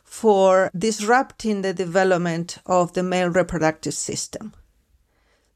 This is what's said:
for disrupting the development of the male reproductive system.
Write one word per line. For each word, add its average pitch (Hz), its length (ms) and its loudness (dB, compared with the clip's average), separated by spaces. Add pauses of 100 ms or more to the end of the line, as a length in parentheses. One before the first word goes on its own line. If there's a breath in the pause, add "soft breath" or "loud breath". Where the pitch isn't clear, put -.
for 190 760 2
disrupting 214 880 -2
the 190 120 -2
development 175 880 0
of 175 300 0
the 185 80 -2
male 180 260 0
reproductive 170 640 -2
system. - 640 -10 (1000)